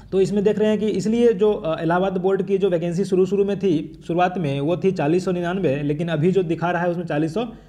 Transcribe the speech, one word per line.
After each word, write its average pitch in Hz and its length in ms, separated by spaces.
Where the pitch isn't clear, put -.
तो 190 100
इसमें 190 220
देख 202 160
रहे 214 100
हैं 214 100
कि 208 80
इसलिए 226 460
जो, 208 200
अ, 160 280
इलाहाबाद 180 360
बोर्ड 190 260
की 196 140
जो 190 120
vacancy 175 360
शुरू, 185 200
शुरू 196 200
में 196 140
थी, 165 480
शुरुआत 175 300
में 143 220
वो 151 180
थी 190 140
चालीस 175 340
सौ 190 60
निन्यानवे, 175 520
लेकिन 151 240
अभी 165 240
जो 190 120
दिखा 170 280
रहा 175 100
है 180 80
उसमें 175 160
चालीस 151 280
सौ 131 120